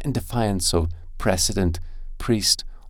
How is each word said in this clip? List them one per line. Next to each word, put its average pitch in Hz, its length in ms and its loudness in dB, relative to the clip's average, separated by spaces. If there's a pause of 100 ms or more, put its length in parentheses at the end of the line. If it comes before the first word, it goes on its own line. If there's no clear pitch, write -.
in 147 80 0
defiance 107 600 0
of 82 160 4 (300)
precedent, 92 640 2 (380)
priest, - 460 2 (260)